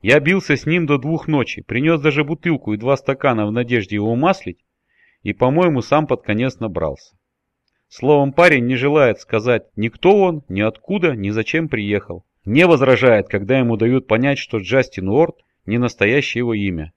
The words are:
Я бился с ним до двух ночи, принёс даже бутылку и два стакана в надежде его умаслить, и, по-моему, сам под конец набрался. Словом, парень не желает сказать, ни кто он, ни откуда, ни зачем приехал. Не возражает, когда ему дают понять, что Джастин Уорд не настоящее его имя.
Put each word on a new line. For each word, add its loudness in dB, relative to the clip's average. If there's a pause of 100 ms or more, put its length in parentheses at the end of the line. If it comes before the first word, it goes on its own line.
Я 4
бился 0
с -8
ним 0
до 0
двух -6
ночи, -4
принёс -2
даже 0
бутылку -4
и -4
два 0
стакана -2
в -4
надежде -2
его -2
умаслить, -2 (600)
и, -6
по-моему, 0
сам 0
под -4
конец -4
набрался. -8 (720)
Словом, 2
парень 4
не 0
желает 2
сказать, -2 (120)
ни -4
кто 2
он, 0
ни -4
откуда, -2
ни -4
зачем -4
приехал. -6 (200)
Не 4
возражает, 4
когда -2
ему 0
дают 0
понять, 0
что -6
Джастин -2
Уорд 2 (280)
не -2
настоящее 0
его -2
имя. -4